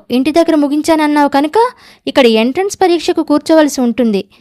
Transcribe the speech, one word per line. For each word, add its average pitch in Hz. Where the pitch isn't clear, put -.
ఇంటి 262
దగ్గర 330
ముగించానన్నావు 294
కనుక 311
ఇక్కడ 269
ఎంట్రన్స్ 247
పరీక్షకు 349
కూర్చోవలసి 294
ఉంటుంది. 226